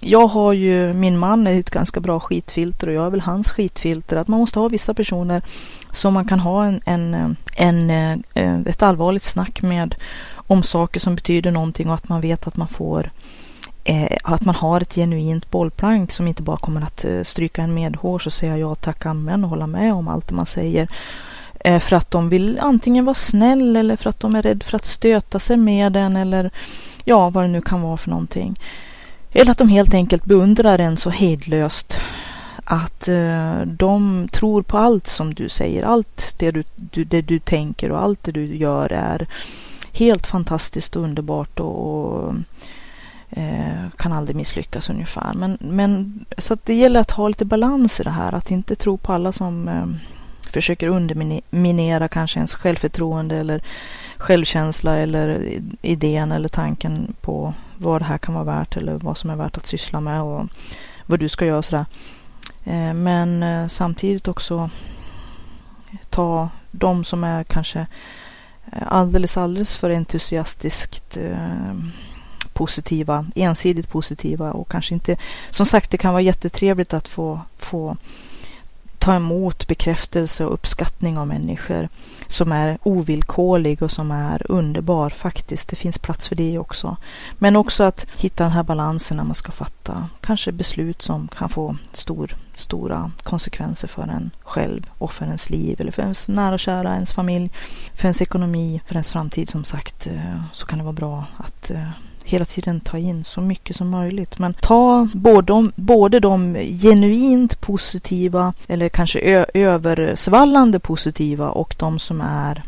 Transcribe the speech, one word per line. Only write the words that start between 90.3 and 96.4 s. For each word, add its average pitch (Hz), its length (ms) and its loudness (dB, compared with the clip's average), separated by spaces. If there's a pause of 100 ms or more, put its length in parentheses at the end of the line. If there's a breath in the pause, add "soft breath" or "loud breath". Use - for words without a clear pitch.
beslut 170 500 -4
som 156 260 -4 (100)
kan 175 100 -4
få 151 280 -4 (160)
stor, - 440 -8 (180)
stora - 560 -6 (120)
konsekvenser 160 640 -6
för - 140 -10
en 165 280 -6 (120)
själv - 560 -6
och - 140 -6
för - 120 -10
ens 156 260 -6
liv 160 300 -2
eller 165 120 -6
för - 100 -4
ens 196 260 -4
nära 202 260 0